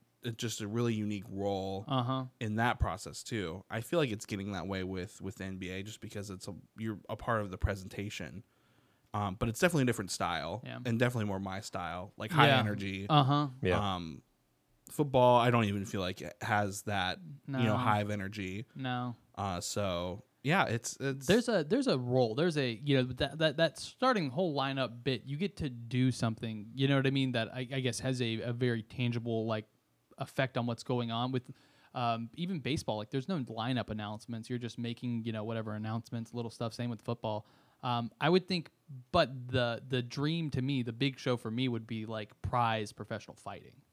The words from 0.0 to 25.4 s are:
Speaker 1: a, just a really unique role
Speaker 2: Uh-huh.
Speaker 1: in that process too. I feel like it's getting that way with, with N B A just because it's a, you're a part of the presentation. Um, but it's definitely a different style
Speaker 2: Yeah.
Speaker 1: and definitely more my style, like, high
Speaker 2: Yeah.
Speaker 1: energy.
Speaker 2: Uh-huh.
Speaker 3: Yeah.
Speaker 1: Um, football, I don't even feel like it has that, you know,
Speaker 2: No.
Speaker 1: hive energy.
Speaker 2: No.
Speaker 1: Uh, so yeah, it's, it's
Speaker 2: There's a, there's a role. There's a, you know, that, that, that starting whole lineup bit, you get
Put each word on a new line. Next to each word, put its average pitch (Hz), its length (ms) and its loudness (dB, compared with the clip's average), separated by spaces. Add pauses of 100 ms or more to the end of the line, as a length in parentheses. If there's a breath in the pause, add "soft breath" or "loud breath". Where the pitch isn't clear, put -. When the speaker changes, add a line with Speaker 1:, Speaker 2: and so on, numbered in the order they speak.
Speaker 1:
a, 123 80 -2
just 113 300 -6
a 107 60 -4
really 117 260 2
unique 104 360 -2
role 98 580 -2
Speaker 2:
Uh-huh. 131 380 0 (140)
Speaker 1:
in 107 160 -2
that 117 240 2
process 87 440 -4
too. 95 460 -4
I 110 120 -4
feel 170 180 0
like 139 120 2
it's 98 140 -4
getting 101 280 -4
that 87 140 -4
way 95 160 -2
with, 92 380 -6
with 95 200 -8
N 95 160 -6
B 92 120 -6
A 92 140 -6
just 107 180 -12
because 104 280 -10
it's 92 180 -10
a, 95 80 -8 (220)
you're 110 220 -4 (100)
a 110 60 -4
part 110 260 0
of 101 100 -6
the 92 60 -6
presentation. 98 840 -4 (720 soft breath)
Um, 101 220 0
but 117 140 -2
it's 110 100 -4
definitely 170 240 4
a 123 40 4
different 110 240 -2
style 85 540 -2
Speaker 2:
Yeah. 123 200 -10
Speaker 1:
and 117 140 2
definitely 123 260 2
more 98 140 0
my 98 220 -6
style, 90 560 -8
like, 110 140 -6
high 131 160 8
Speaker 2:
Yeah. 135 120 8
Speaker 1:
energy. 98 500 -2
Speaker 2:
Uh-huh. 147 380 6 (140)
Speaker 3:
Yeah. 104 340 4
Speaker 1:
Um, 82 260 -8 (680)
football, 123 500 6
I 120 120 6
don't 120 140 6
even 101 200 2
feel 98 160 -2
like 92 200 -4
it 78 200 -8
has 104 420 0
that, 95 360 -2 (280)
you 139 60 -6
know, 131 100 2
Speaker 2:
No. 107 140 4
Speaker 1:
hive 104 320 2
energy. 98 560 -4 (100)
Speaker 2:
No. 123 400 -4 (220)
Speaker 1:
Uh, 95 220 -2
so 92 640 -2 (200)
yeah, 160 220 4
it's, - 340 -4
it's 135 260 -4
Speaker 2:
There's 226 240 4
a, 196 140 2
there's 233 240 2
a 175 100 2
role. 123 380 2
There's 160 220 2
a, 120 260 0
you 143 140 4
know, 127 60 4 (100)
that, 147 260 -4
that, 156 180 2
that 165 220 2
starting 220 500 0
whole 156 260 0
lineup 135 480 0
bit, 131 220 0
you 139 120 -4
get 190 200 -2